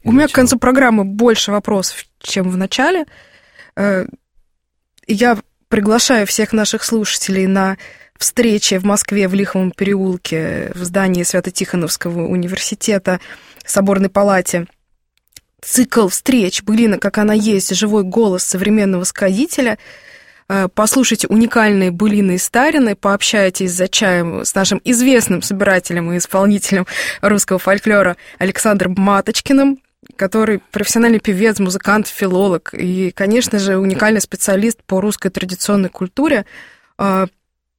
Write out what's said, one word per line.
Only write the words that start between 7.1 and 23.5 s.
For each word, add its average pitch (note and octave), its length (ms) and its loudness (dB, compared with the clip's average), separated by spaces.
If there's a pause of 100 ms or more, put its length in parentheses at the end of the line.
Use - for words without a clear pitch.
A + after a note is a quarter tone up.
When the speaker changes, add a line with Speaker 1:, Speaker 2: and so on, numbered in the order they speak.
Speaker 1:
на F#3+ 300 0 (420)
встрече G#3 600 0
в F#3 60 -6
Москве G3+ 440 0
в F#3 60 -4
Лиховом F#3+ 380 0
переулке F#3+ 1000 -4
в F3+ 100 -10
здании F3+ 380 0
Свято-Тихоновского F3 1040 -4
университета F#3 920 -2 (440)
в - 60 -10
Соборной G3 380 2
палате. F#3+ 580 0 (960)
Цикл A#3 460 2
встреч G#3 540 0
"Былина, A3 360 2
как G3+ 200 -2
она G#3+ 160 2
есть. G#3 400 0
Живой G#3 300 0
голос F#3 400 0
современного G3 600 0
сказителя". A3 720 -2 (720)
Э, F#3+ 240 0
послушайте A3 540 0
уникальные G#3+ 640 2
былины G3 460 0
и - 20 -2
старины, B3+ 560 2
пообщайтесь G3 800 0